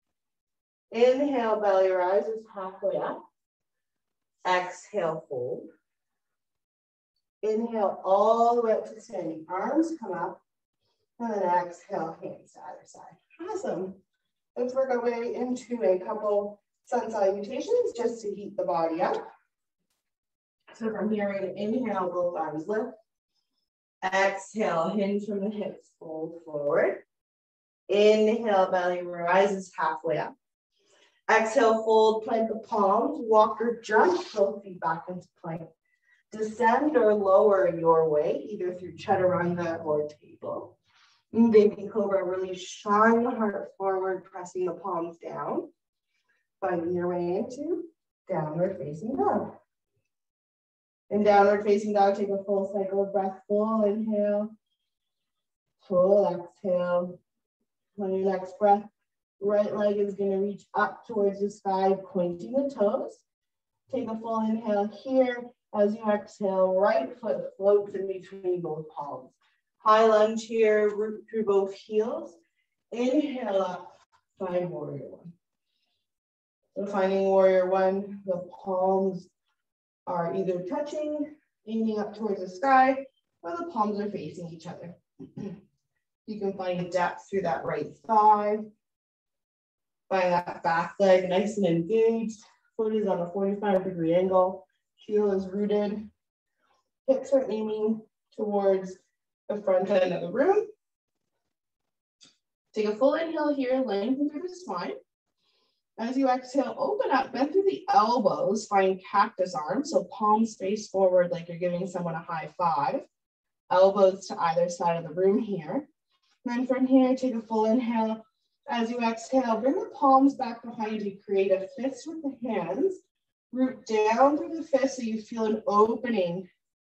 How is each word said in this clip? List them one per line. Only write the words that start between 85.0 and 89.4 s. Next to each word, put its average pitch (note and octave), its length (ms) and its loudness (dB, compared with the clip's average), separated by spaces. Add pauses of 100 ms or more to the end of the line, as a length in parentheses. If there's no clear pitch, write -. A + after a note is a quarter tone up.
<clears throat> G3 200 -10 (720)
You G#3+ 120 -10
can G3 140 -4
find F3+ 400 -6
depth F3+ 380 -2
through G3 120 -2
that E3+ 220 -2
right D3+ 240 -6 (180)
thigh. G#3+ 520 4 (1500)